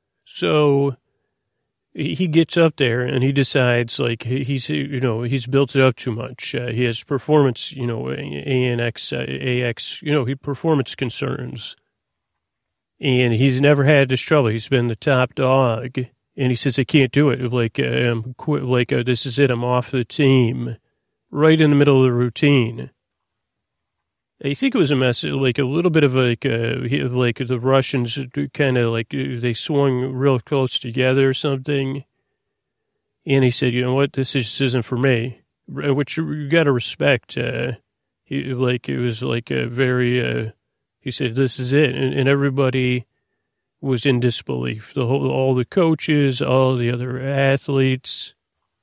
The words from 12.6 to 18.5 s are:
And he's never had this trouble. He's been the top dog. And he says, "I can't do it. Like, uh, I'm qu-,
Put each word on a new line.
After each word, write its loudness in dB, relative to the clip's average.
And 2
he's 2
never 4
had 4
this 0
trouble. 2
He's -6
been 2
the -2
top 0
dog. 0
And 0
he 2
says, 0
"I 0
can't 4
do 2
it. -4
Like, -2
uh, -2
I'm -2
qu-, -4